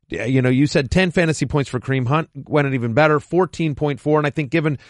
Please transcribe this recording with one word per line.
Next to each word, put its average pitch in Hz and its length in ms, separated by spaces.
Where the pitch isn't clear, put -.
Yeah, 110 160
you 131 160
know, 127 80
you 131 160
said 139 240
ten 185 220
fantasy 160 340
points 139 240
for 123 100
Kareem 131 280
Hunt, 151 260
went 139 340
it 135 60
even 117 200
better, 151 260
fourteen 165 560
point 147 240
four. 151 180
And 147 80
I 143 60
think 143 180
given 156 300